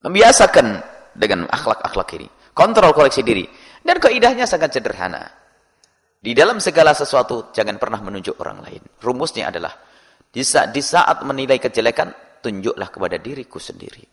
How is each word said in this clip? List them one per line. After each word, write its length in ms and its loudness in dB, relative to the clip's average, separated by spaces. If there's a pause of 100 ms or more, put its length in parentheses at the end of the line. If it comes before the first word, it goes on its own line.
Membiasakan 640 6 (480)
dengan 320 -2
akhlak-akhlak 720 -6
ini. 80 -16 (340)
Kontrol 320 6
koreksi 320 2
diri. 240 -2 (320)
Dan 160 0
kaidahnya 480 2
sangat 320 -2
sederhana. 480 -6 (960)
Di 160 -6
dalam 240 4
segala 320 4
sesuatu, 560 -2
jangan 320 -2
pernah 240 -6
menunjuk 400 -10
orang 160 -12
lain. 220 -20 (180)
Rumusnya 480 -6
adalah, 240 -10 (560)
di 160 -8
sa-, 240 0
di 160 -6
saat 400 0
menilai 320 -2
kejelekan, 560 -4 (320)
tunjuklah 480 -8
kepada 240 -8
diriku 400 -14
sendiri. 560 -20